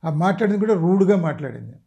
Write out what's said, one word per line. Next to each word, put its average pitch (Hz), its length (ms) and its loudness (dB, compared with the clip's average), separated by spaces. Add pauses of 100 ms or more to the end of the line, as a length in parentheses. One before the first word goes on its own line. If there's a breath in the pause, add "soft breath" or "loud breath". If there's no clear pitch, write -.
ఆ 165 60 -4
మాట్లాడింది 196 500 0
కూడా 220 140 2
రూడ్గా 190 420 4
మాట్లాడింది 123 600 -6 (100)